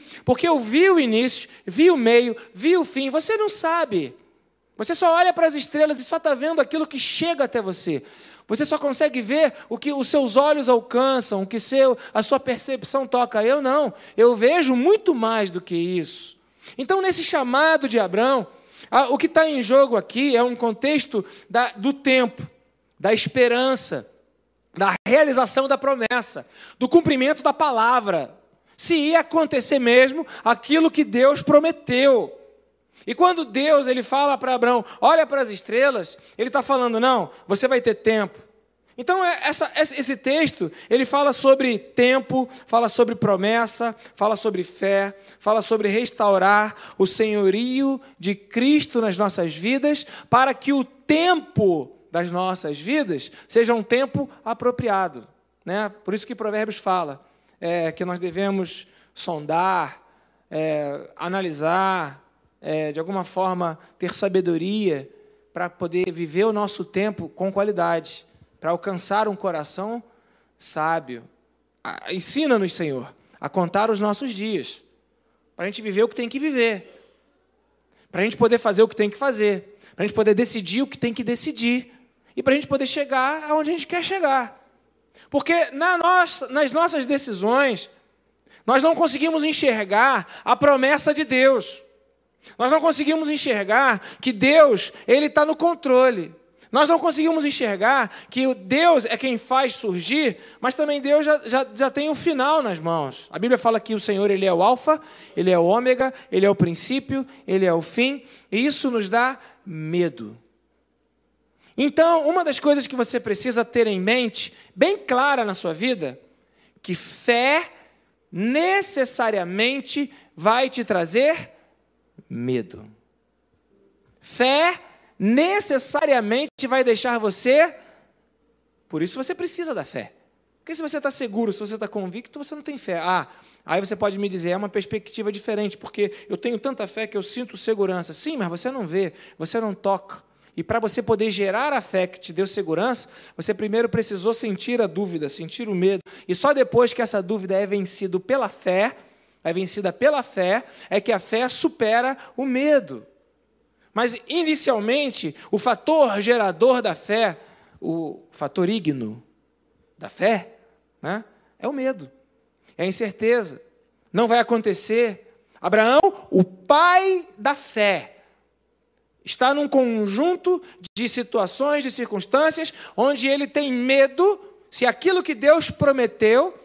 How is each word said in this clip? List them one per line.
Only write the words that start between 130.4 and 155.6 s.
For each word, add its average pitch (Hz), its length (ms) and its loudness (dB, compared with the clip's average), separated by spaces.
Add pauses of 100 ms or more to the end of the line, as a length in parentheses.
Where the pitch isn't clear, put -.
Porque - 160 -12
se 320 80 -8
você 294 180 -6
tá 277 100 -4
seguro, 226 420 -4
se - 80 -12
você 214 180 -10
tá 214 80 -6
convicto, 208 560 -10
você 294 120 -14
não 302 80 -14
tem 294 140 -10
fé. 185 220 -8
Ah, 170 280 -2 (380)
aí - 160 -2
você 196 160 -6
pode 196 220 -4
me 202 100 -2
dizer, 175 220 -4
é 180 60 -2
uma 202 120 -6
perspectiva 208 640 -6
diferente, 208 480 -6
porque 208 340 -4 (160)
eu - 80 -6
tenho 240 220 -4
tanta 240 280 -6
fé 220 200 -8
que 214 100 -10
eu 196 60 -4
sinto 233 340 -10
segurança. 185 560 -2
Sim, 302 240 -6
mas 190 120 -4
você 175 220 -6
não 254 160 -6
vê, 175 260 -2 (260)
você 160 220 -6
não 208 140 -4
toca. 196 480 -4 (320)
E 165 80 -8
pra 220 180 -2
você 220 220 -2
poder 214 280 0
gerar 202 420 -2
a 254 80 0
fé 185 260 -2
que 185 120 -14
te - 140 -14
deu 185 140 -2
segurança, 196 640 -4 (280)
você 190 180 -4
primeiro 214 340 -2
precisou 220 460 -2
sentir 226 480 -4
a 202 40 0
dúvida, 170 420 -6
sentir 160 400 -10
o 202 60 -4
medo. 185 280 0 (240)
E 180 80 -4
só 277 180 2
depois 247 400 2
que - 80 -6
essa 220 220 -2
dúvida 190 320 -4
é 196 120 0
vencido 190 520 -4
pela 247 300 -2
fé, 190 480 -2 (460)
é 165 100 -2
vencida 185 400 -4
pela 277 300 2
fé, 196 420 -2 (260)
é 196 100 0
que 233 120 -2
a 196 60 0
fé 240 300 -2
supera 247 680 0 (180)
o 254 80 -4
medo. 254 640 0 (880)
Mas, 233 360 -2
inicialmente, 269 1080 -2 (160)
o 208 80 0
fator 247 640 2